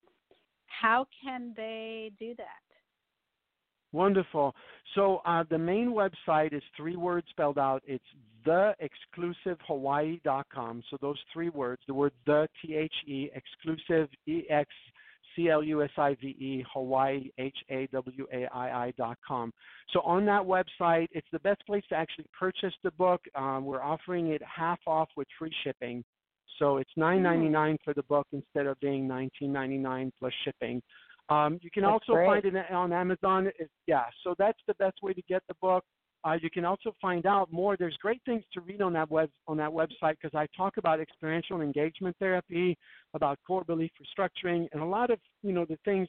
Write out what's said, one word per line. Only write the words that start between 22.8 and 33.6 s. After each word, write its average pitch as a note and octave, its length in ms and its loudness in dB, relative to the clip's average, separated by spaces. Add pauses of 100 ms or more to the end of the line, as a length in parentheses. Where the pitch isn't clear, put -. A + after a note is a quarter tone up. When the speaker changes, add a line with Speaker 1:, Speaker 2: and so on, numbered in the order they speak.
Speaker 2:
the F#3 80 -2
book. F3+ 300 2 (120)
Uh, C3+ 300 -2
we're C3+ 180 -4
offering E3 460 -2
it D3+ 160 0
half E3+ 420 -2
off D#3+ 300 2
with C#3+ 120 -6 (120)
free D#3+ 240 -8
shipping. B2 400 -6 (560)
So C#3+ 180 4
it's C3+ 200 -4
nine F3 260 6
ninety-nine D#3 520 4
Speaker 1:
Mm. - 80 -4
Speaker 2:
for D3+ 100 -2
the C#3+ 100 -2
book C#3+ 300 0
instead C#3 340 -4
of C3+ 140 -4
being C#3 260 0
nineteen C3 460 -4
ninety-nine C3 640 -2
plus B2+ 140 -4 (100)
shipping. B2 380 -6 (460)
Um, D3+ 360 2
you F3 80 -18
can G3+ 100 -2
Speaker 1:
That's G3+ 120 4
Speaker 2:
also A3+ 200 0
Speaker 1:
great. E3+ 140 6
Speaker 2:
find G3+ 180 4
it F#3 260 -2
on F3+ 220 0
Amazon. F#3 540 2 (100)
It, D#3 140 -10 (160)